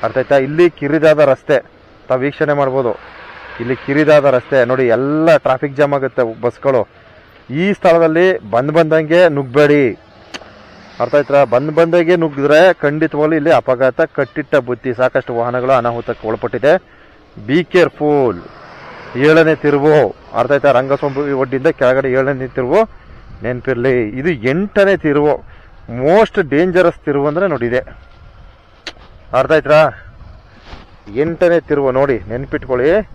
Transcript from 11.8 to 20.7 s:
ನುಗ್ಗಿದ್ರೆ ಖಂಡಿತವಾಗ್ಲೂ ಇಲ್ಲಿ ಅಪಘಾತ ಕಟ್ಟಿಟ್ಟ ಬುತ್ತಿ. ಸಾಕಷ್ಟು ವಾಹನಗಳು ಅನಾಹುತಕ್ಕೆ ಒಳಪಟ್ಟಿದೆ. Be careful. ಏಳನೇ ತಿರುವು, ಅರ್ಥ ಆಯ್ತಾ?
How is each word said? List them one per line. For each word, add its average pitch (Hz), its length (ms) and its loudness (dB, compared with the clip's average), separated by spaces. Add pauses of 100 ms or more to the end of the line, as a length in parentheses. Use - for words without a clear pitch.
ನುಗ್ಗಿದ್ರೆ 156 580 2
ಖಂಡಿತವಾಗ್ಲೂ 156 600 -2
ಇಲ್ಲಿ 156 160 0
ಅಪಘಾತ 127 500 0
ಕಟ್ಟಿಟ್ಟ 151 540 -4
ಬುತ್ತಿ. 123 380 -4
ಸಾಕಷ್ಟು 127 420 -2
ವಾಹನಗಳು 123 360 -2
ಅನಾಹುತಕ್ಕೆ 117 560 -4
ಒಳಪಟ್ಟಿದೆ. 123 460 -2 (760)
Be 156 280 -2
careful. 147 600 0 (800)
ಏಳನೇ 156 400 2
ತಿರುವು, 143 600 2 (180)
ಅರ್ಥ 123 180 -2
ಆಯ್ತಾ? 143 200 2